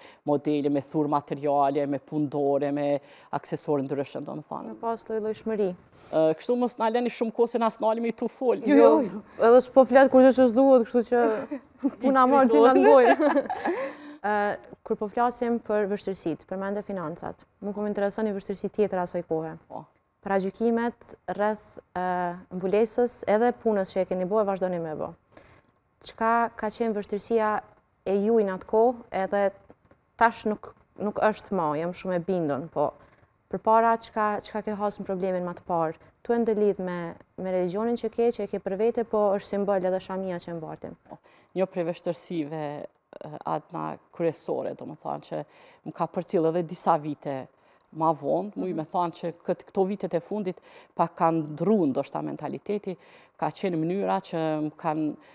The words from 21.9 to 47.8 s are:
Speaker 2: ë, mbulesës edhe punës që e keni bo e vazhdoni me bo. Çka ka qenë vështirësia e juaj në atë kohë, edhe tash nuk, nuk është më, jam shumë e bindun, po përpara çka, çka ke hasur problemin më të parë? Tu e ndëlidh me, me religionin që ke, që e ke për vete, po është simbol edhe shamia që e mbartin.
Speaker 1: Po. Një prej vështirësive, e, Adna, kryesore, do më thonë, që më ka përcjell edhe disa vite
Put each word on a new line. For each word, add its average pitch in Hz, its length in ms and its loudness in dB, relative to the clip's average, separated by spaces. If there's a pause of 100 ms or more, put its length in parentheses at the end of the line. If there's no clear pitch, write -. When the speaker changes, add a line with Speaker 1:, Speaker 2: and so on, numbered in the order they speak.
Speaker 2:
ë, 180 440 -2 (140)
mbulesës 208 760 0
edhe 220 240 4
punës 214 400 -2
që 196 80 0
e 185 60 2
keni 185 180 -2
bo 208 160 0
e 208 40 2
vazhdoni 185 360 -2
me 160 160 -6
bo. 156 140 -8 (920)
Çka 226 300 -2 (240)
ka 214 120 -6
qenë 226 280 -4
vështirësia 214 540 -2 (560)
e 190 80 0 (120)
juaj 220 180 4
në 190 140 -4
atë - 100 -20
kohë, 233 440 2
edhe 190 300 -2 (760)
tash 233 280 2
nuk, - 260 -6 (240)
nuk 208 240 -6
është 208 360 0
më, 165 120 0 (100)
jam 170 140 -4
shumë 185 260 -4
e 165 60 -6
bindun, 151 440 -2
po 147 220 -2 (600)
përpara 226 460 2
çka, 220 300 -4 (140)
çka - 240 -8
ke 214 100 -6
hasur 202 320 -6
problemin 185 400 -2
më 175 80 -8
të - 100 -20
parë? 165 360 -2 (220)
Tu - 100 -2
e 233 80 0
ndëlidh 208 400 0
me, 180 160 -6 (380)
me 185 180 -6
religionin 185 440 -2
që 226 140 -4
ke, 233 220 0
që 214 120 -6
e 202 60 -8
ke 196 100 -4
për 190 160 -6
vete, 226 280 0
po 208 300 0
është 202 180 -4
simbol 202 320 0
edhe 185 160 0
shamia 185 400 -6
që - 100 -14
e 170 60 -8
mbartin. 156 480 -12
Speaker 1:
Po. - 140 -20 (360)
Një 185 140 0
prej 180 180 -4
vështirësive, 160 760 -6 (180)
e, - 80 -14 (560)
Adna, 156 480 -6 (160)
kryesore, 156 640 -4
do - 140 -14
më 156 100 -14
thonë, 147 300 -10
që 156 140 -8 (440)
më 156 80 -12
ka 165 160 -4
përcjell 170 400 0
edhe 175 160 0
disa 175 320 0
vite 147 380 -8 (560)